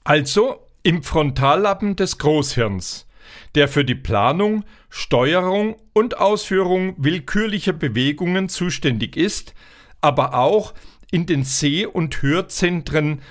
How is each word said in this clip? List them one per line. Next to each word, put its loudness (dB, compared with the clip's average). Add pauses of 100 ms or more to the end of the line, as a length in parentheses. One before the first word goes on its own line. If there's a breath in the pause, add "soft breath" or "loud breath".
also 0 (200)
im 2
Frontallappen 0
des -2
Großhirns, -2 (480 loud breath)
der 6
für 2
die 0
Planung, 0 (260 soft breath)
Steuerung 0 (180)
und 2
Ausführung 0
willkürlicher -2
Bewegungen -2
zuständig -4
ist, -4 (460 soft breath)
aber 2
auch 2 (380 soft breath)
in 0
den 0
Seh- -2
und -4
Hörzentren 0